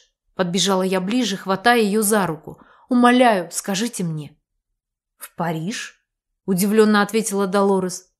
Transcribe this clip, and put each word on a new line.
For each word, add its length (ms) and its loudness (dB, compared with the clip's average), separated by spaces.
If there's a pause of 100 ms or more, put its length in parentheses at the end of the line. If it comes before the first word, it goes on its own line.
(340)
Подбежала 480 -2
я 180 -2
ближе, 360 -2
хватая 440 0
её 220 0
за 240 0
руку. 360 -10 (260)
«Умоляю, 640 4
скажите 520 -4
мне». 340 -8 (760)
«В 180 -20
Париж?» 600 -6 (500)
удивлённо 560 4
ответила 440 -2
Долорес. 720 0